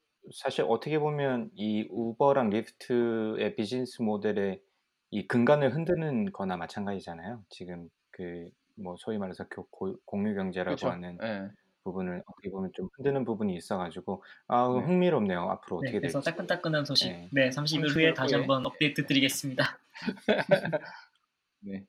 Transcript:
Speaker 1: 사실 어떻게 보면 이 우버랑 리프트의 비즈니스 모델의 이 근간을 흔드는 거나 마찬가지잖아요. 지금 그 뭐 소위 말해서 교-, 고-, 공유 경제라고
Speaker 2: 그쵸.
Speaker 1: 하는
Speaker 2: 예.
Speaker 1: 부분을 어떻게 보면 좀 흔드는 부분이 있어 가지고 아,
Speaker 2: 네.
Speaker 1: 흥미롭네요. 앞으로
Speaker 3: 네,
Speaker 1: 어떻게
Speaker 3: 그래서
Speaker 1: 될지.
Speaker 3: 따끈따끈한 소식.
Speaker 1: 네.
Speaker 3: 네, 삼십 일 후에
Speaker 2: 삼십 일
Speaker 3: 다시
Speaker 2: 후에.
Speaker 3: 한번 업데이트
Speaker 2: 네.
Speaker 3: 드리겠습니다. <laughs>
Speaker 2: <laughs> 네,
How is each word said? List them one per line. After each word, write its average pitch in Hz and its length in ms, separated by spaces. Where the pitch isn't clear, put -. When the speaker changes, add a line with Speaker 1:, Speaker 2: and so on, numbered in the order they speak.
Speaker 1:
사실 131 360
어떻게 147 300
보면 143 560
이 107 360
우버랑 117 600
리프트의 113 1040
비즈니스 123 460
모델의 101 580
이 101 180
근간을 131 460
흔드는 156 580
거나 95 240
마찬가지잖아요. 95 920
지금 87 400
그 87 400
뭐 90 220
소위 107 200
말해서 95 320
교-, - 200
고-, 95 240
공유 104 300
경제라고 92 400
Speaker 2:
그쵸. - 160
Speaker 1:
하는 87 320
Speaker 2:
예. 101 260
Speaker 1:
부분을 180 420
어떻게 - 240
보면 190 240
좀 185 220
흔드는 139 280
부분이 107 300
있어 90 240
가지고 90 460
아, 123 200
Speaker 2:
네. 127 160
Speaker 1:
흥미롭네요. 151 580
앞으로 92 380
Speaker 3:
네, 87 100
Speaker 1:
어떻게 104 100
Speaker 3:
그래서 - 200
Speaker 1:
될지. 165 120
Speaker 3:
따끈따끈한 170 520
소식. 139 280
Speaker 1:
네. - 200
Speaker 3:
네, 135 200
삼십 151 320
일 147 60
후에 - 0
Speaker 2:
삼십 160 120
일 - 120
Speaker 3:
다시 135 200
Speaker 2:
후에. - 60
Speaker 3:
한번 131 260
업데이트 147 360
Speaker 2:
네. 143 40
Speaker 3:
드리겠습니다. 135 720
<laughs> - 0
Speaker 2:
<laughs> - 1700
네, 98 280